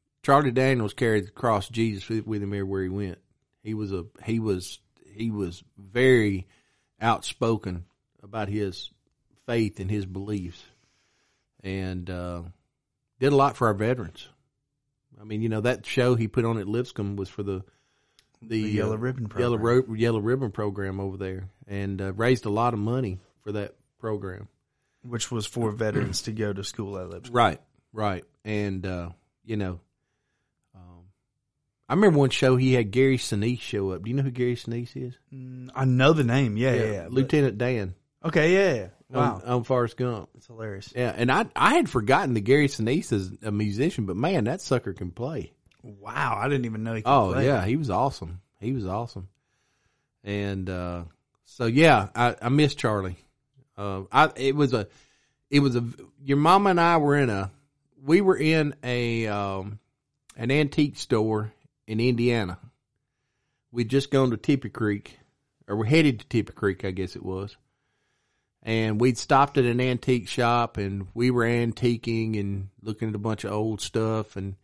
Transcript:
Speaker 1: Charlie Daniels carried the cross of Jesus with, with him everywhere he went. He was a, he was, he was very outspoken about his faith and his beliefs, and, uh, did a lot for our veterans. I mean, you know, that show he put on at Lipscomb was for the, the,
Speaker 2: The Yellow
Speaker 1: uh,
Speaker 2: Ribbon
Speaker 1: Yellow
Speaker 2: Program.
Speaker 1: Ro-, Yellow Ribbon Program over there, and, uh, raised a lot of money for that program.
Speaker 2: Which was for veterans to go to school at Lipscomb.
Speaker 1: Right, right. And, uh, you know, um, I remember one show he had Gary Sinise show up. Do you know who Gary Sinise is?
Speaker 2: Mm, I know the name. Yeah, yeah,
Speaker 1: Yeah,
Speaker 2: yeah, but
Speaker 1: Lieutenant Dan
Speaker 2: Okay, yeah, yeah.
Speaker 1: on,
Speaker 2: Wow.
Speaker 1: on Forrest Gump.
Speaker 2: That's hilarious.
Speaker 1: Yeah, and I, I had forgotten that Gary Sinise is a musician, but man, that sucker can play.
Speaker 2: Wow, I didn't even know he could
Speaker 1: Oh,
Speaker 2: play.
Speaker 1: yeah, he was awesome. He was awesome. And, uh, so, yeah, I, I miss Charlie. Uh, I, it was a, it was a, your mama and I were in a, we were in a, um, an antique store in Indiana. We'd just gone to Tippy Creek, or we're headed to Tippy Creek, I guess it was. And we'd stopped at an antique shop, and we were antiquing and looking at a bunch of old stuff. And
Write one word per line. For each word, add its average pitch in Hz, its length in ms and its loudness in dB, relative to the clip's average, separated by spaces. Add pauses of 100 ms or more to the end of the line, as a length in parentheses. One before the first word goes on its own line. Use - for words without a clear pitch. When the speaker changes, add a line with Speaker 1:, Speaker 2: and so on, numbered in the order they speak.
(240)
Speaker 1:
Charlie 139 280 4
Daniels 127 420 2
carried 107 340 0
the - 40 -20
cross 110 360 0
of 120 60 -18
Jesus 113 340 -2
with, 113 180 -4
with 107 180 -4
him 101 100 -6
everywhere 98 300 -4
he 92 60 -4
went. 95 280 -6 (440)
He 110 120 -8
was 107 180 -6
a, 92 140 -6 (180)
he 113 160 -2
was, 98 400 -4 (340)
he 110 180 -4
was 95 320 -6 (140)
very 107 720 4 (540)
outspoken 107 840 -2 (380)
about 104 240 -8
his 101 420 -4 (560)
faith 113 340 -2
and 98 120 -4
his 104 140 -2
beliefs, 95 560 -8 (1040)
and, 92 460 -6
uh, 87 340 -8 (760)
did 139 140 4
a - 20 4
lot 139 220 4
for 120 100 2
our 107 60 4
veterans. 107 560 -4 (880)
I 107 60 -20
mean, 107 160 -4
you 113 80 0
know, 110 120 -2
that 110 240 -2
show 123 300 2
he 113 140 0
put 117 160 0
on 113 120 0
at 98 100 -6
Lipscomb 107 500 -4
was 95 120 -6
for - 140 -10
the, 95 200 -6 (800)
the, 110 220 -4
Speaker 2:
The 107 60 -4
Yellow 110 240 0
Speaker 1:
uh, 110 40 -4
Speaker 2:
Ribbon 123 400 -6
Speaker 1:
Yellow 120 200 2
Speaker 2:
Program. 120 320 4
Speaker 1:
Ro-, 110 60 -4
Yellow 113 240 2
Ribbon 117 320 -2
Program 98 500 -4
over 98 160 -6
there, 95 320 -8 (180)
and, 98 340 -6
uh, 95 120 -4
raised 113 320 2
a 113 40 -2
lot 117 240 0
of 107 60 -4
money 107 400 -4 (240)
for 104 100 -10
that 104 220 -8 (240)
program. 101 480 -8 (540)
Speaker 2:
Which 120 300 -8
was 110 140 -4
for 113 260 -4
veterans 107 520 -4
to 113 100 -8
go 107 180 -4
to 98 100 -8
school 101 360 -10
at 90 120 -10
Lipscomb. 117 240 -16
Speaker 1:
Right, 113 280 2 (320)
right. 101 320 -4 (180)
And, 101 420 -4
uh, 87 240 -6 (360)
you 113 100 -6
know, 92 240 -4 (960)
um, 90 300 -20 (840)
I - 60 -2
remember 175 260 6
one 135 120 4
show 127 260 4
he 131 160 4
had 117 180 2
Gary 131 260 4
Sinise 113 440 -2
show 98 300 -4
up. 87 120 -8
Do 107 60 -8
you 127 80 -2
know 139 60 0
who 135 80 -2
Gary 123 260 -2
Sinise 120 400 -8
is? 123 160 -10 (200)
Speaker 2:
Mm, 127 400 -16
I 135 120 -2
know 131 260 6
the 151 140 4
name. 117 320 2
Yeah, 127 160 2
yeah, - 100 2
Speaker 1:
Yeah, 110 80 0
Speaker 2:
yeah, 95 120 -6
but 85 100 -10
Speaker 1:
Lieutenant 135 440 2
Dan 113 380 -2 (300)
Speaker 2:
Okay, 165 280 4
yeah, 151 360 2 (220)
yeah. 131 60 -4
Speaker 1:
on, 131 220 0
Speaker 2:
Wow. - 60 -16
Speaker 1:
on 123 180 0
Forrest 120 320 0
Gump. 123 380 -6
Speaker 2:
That's - 140 -20
hilarious. 110 460 -12
Speaker 1:
Yeah, 123 220 -2
and 120 160 0
I, 202 140 2 (100)
I 214 200 4
had 294 140 4
forgotten 131 440 2
that 110 80 0
Gary 139 260 4
Sinise 127 460 -2
is 95 180 -2 (100)
a 107 120 -4
musician, 104 520 -2
but 92 120 -4
man, 147 260 0
that 143 160 -2
sucker 117 320 -2
can 90 200 -10
play. 120 420 -8 (280)
Speaker 2:
Wow, - 560 -6
I 117 120 -2
didn't 135 160 0
even 110 180 -6
know 113 100 -4
he 107 100 -6
could 120 60 -2
Speaker 1:
Oh, 117 220 4
Speaker 2:
play. 131 140 0
Speaker 1:
yeah, 127 200 2
he 117 120 0
was 147 120 -2
awesome. 92 520 -2 (180)
He 117 140 -6
was 117 120 -6
awesome. 98 440 -8 (960)
And, 101 440 -4
uh, 87 340 -6 (420)
so, - 220 -4
yeah, 123 460 6
I, 120 280 0
I 117 80 -2
miss 143 260 4
Charlie. 98 400 -2 (600)
Uh, 98 240 -6 (100)
I, 147 240 6
it 135 220 0
was 143 160 4
a, 107 160 -2 (600)
it 143 120 6
was 131 160 2
a, 120 80 0 (360)
your 139 140 0
mama 185 360 6
and 175 100 4
I 170 160 4
were 147 180 4
in 139 140 4
a, 98 200 -2 (540)
we 156 160 6
were 190 160 4
in 156 480 2
a, 120 440 -2
um, 101 520 -4 (560)
an 123 160 -4
antique 147 460 0
store 110 560 -2 (340)
in 110 140 -2
Indiana. 117 580 2 (1120)
We'd 117 180 -2
just 135 220 0
gone 135 200 4
to 110 60 -2
Tippy 135 320 0
Creek, - 480 -4 (480)
or 101 120 -4
we're 110 80 0
headed 143 340 4
to - 80 -18
Tippy 110 240 0
Creek, 98 320 -2
I 98 80 -4
guess 92 240 -6
it - 80 -14
was. 95 320 -8 (1080)
And 110 360 0
we'd 123 180 4
stopped 139 400 4
at 131 60 4
an 120 160 2
antique 123 480 0
shop, 120 480 0
and 98 380 -6
we 123 180 2
were 120 140 2
antiquing 117 920 0
and 101 300 -4 (140)
looking 107 260 -6
at 107 80 -4
a 101 40 -4
bunch 107 260 -4
of 101 80 -4
old 107 260 -2
stuff. 110 560 -2
And 98 280 -8